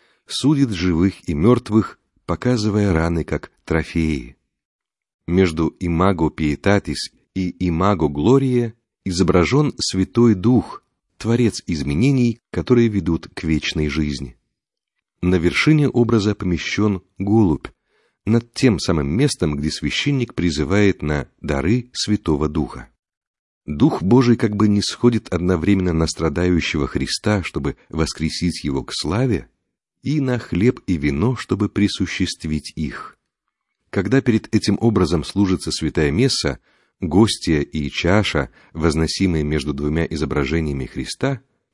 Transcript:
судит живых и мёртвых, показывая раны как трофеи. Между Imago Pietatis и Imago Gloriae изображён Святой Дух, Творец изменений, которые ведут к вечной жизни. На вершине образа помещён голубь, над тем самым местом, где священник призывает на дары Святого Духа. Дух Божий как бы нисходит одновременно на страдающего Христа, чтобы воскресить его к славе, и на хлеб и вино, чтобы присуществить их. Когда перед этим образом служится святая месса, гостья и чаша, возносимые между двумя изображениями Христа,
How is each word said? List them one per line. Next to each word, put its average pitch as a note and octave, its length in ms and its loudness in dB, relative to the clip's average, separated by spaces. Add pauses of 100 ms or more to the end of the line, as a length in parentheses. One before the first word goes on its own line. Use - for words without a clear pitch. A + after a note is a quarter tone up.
(260)
судит C#3 460 2
живых F2+ 580 0
и E2 40 -2
мёртвых, G#2+ 640 2 (280)
показывая G#2 680 0
раны E2 320 0
как - 300 -8 (100)
трофеи. D#2+ 720 -2 (920)
Между E2+ 520 2
Imago E2+ 500 0
Pietatis D#2 840 -2 (200)
и F#2 180 -4
Imago F2 580 0
Gloriae A#2+ 640 2 (320)
изображён F#2 760 2
Святой G#2+ 560 2
Дух, A2+ 480 0 (340)
Творец A#2 500 0
изменений, A2 760 0 (100)
которые A#2 380 2
ведут E2+ 440 -2
к - 120 -10
вечной D#2 420 -2
жизни. C#2+ 480 -4 (840)
На F2+ 140 4
вершине C#3 520 4
образа A2 480 2
помещён F#2+ 680 -2 (160)
голубь, G2 500 2 (580)
над A#2 280 0
тем A2+ 240 2
самым D2+ 300 -2
местом, F2 480 0
где D2 160 -4
священник C3 640 -4
призывает F2 680 0
на D2+ 280 -4 (100)
дары E2 540 -2
Святого D#2 560 -2
Духа. C#2+ 400 -8 (760)
Дух D2+ 380 0
Божий A#2 320 4
как G#2 180 0
бы G#2+ 140 2
нисходит G#2 680 0
одновременно F2+ 600 0
на D#2+ 140 2
страдающего E2 800 0
Христа, F#2+ 540 -2
чтобы C#2+ 360 -6 (100)
воскресить D#2+ 800 -4
его C2+ 180 -4
к - 100 -16
славе, G2 540 -2 (560)
и C#3+ 160 -2
на B2+ 200 -2
хлеб G2+ 480 0
и E2+ 100 0
вино, D2 400 -2
чтобы G2+ 320 -2
присуществить - 1080 -4
их. - 420 -10 (720)
Когда G2+ 300 0
перед A2 340 0
этим G2+ 280 2
образом F2 420 2
служится F#2 480 0
святая D2+ 400 0
месса, D#2 480 0 (400)
гостья E2+ 640 2
и C#2+ 280 -4
чаша, E2+ 600 0 (240)
возносимые D#2+ 720 0
между D2 280 -2
двумя D2+ 320 -2
изображениями C#2+ 800 -2
Христа, B2 540 -6 (340)